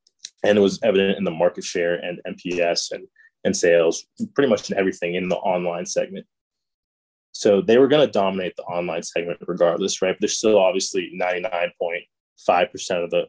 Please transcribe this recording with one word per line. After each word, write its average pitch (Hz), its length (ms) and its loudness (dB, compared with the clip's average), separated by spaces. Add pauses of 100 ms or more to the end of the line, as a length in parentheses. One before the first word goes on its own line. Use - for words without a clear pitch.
(420)
And 104 140 4
it 104 40 6
was 98 220 2
evident 98 340 2
in 101 60 -6
the 90 80 -2
market 87 320 -2
share 87 320 -2
and 90 300 -10
N 90 100 -10
P 87 260 -6
S 85 300 -2
and, 95 160 -12 (360)
and 95 120 0
sales, 85 500 2 (280)
pretty 139 160 2
much - 200 0
in 98 80 -4
everything 90 380 -2
in 90 140 -4
the 90 60 0
online 90 500 -4
segment. - 400 -6 (1120)
So 101 220 4
they 107 160 4
were 135 100 8
gonna 143 180 6 (160)
dominate 95 360 -2
the - 60 -12
online 87 400 -4
segment 85 440 -6
regardless, 87 540 0
right? 92 120 0
But - 60 -6
there's 101 180 -2
still 107 220 4
obviously 92 540 0
ninety-nine 90 580 -4 (100)
point 87 220 -6 (340)
five 90 320 0
percent 90 360 -6
of 82 60 -10
the, 87 180 0